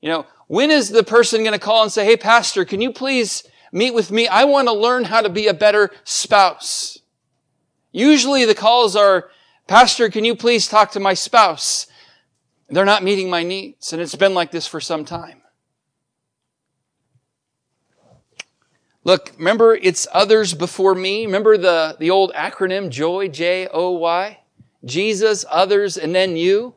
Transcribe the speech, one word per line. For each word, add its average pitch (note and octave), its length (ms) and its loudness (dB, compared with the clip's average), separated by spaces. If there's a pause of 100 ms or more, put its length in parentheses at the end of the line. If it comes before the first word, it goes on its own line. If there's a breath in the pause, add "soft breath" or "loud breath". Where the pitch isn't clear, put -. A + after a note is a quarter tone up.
You D3+ 100 -8
know, D#3+ 160 -6 (200 soft breath)
when C4 240 0
is B3+ 200 2
the A3 120 2
person A3+ 400 2
gonna G#3+ 160 -2
call A3 240 0
and G#3+ 80 0
say, G#3+ 140 -2
"Hey, A3 120 4
pastor, G#3+ 480 0
can G3 160 -6
you B3+ 120 -4
please B3+ 500 -4 (300 soft breath)
meet A#3 200 -2
with G#3+ 200 -2
me? A3+ 160 0
I C4 160 4
wanna C#4 280 2
learn A#3+ 320 0
how A3 180 0
to G#3 60 -2
be G#3 200 -2
a G3 60 0
better G#3 360 2 (140 loud breath)
spouse." - 960 -2 (880)
Usually C4+ 540 2
the G#3+ 100 4
calls A3 400 2
are, G3 340 4 (380 soft breath)
"Pastor, A3+ 420 6
can G#3+ 160 -4
you A#3 120 0
please A#3 320 0
talk G#3+ 240 2
to G3+ 80 -6
my G3 140 0
spouse? - 720 0 (800 soft breath)
They're F#3 160 0
not G3+ 180 2
meeting F#3+ 260 -2
my F3 140 -2
needs," F#3+ 500 -10
and E3 80 -8
it's E3 140 -8
been F#3+ 200 0
like F3 180 -4
this E3+ 160 -8
for D#3+ 120 -10
some D#3 240 -8
time. E3+ 380 -16 (3500)
Look, F3+ 340 0
remember, A3 380 2
it's F#3 380 -2
others G3+ 420 2
before F#3 400 -2
me. G3 320 -6
Remember G#3+ 300 2
the, E3 420 0
the D#3+ 120 -2
old F#3+ 240 2
acronym, F#3 560 -6
joy, E3+ 380 -4
J F3 380 -4
O F3+ 260 -4
Y? F3 480 -4 (440)
Jesus, G3+ 680 -2
others, G3 460 0
and E3 180 -6
then F#3 220 -2
you. G3 400 -2